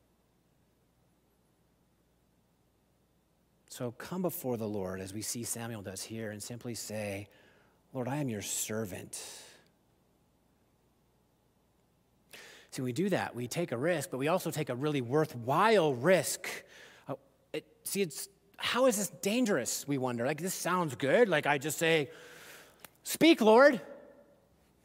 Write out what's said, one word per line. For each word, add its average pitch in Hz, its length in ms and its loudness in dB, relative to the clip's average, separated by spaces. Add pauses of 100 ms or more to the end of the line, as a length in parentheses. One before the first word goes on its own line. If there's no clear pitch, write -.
(3750)
So 123 220 -8
come 180 320 -8
before 135 340 -2
the 110 120 -4
Lord, 95 320 -6
as 92 120 -10
we 104 100 -8
see 120 200 -8
Samuel 117 400 -8
does 95 220 -10
here, 113 260 -8
and 107 100 -10
simply 117 360 -10
say, 104 520 -8 (640)
"Lord, 127 140 -6
I 131 120 -4
am 143 100 -2
your 104 140 -4
servant." 101 800 -6 (3500)
See, - 100 -8
when 131 60 -2
we 123 60 -4
do 165 160 0
that, 147 260 0
we 120 140 -6
take 165 240 -4
a 120 40 -2
risk, 147 360 -2
but 131 60 -6
we 139 100 0
also 175 240 0
take 151 160 -4
a 123 80 -4
really 143 240 -2
worthwhile 151 920 2
risk. 147 540 2 (600)
Uh, 139 80 -6 (360)
it, 156 140 -8 (160)
see, - 200 -2
it's, - 260 -6 (320)
how 254 260 2
is 233 100 4
this 196 120 -2 (140)
dangerous, 202 640 0
we 143 100 0
wonder? 123 300 0
Like, 147 140 -2
this 180 120 -4
sounds 170 440 -2
good. 190 320 4
Like, 156 180 2
I 147 120 4
just 143 200 -4
say, 160 320 2 (960)
"Speak, 311 360 6
Lord. 240 400 8 (1040)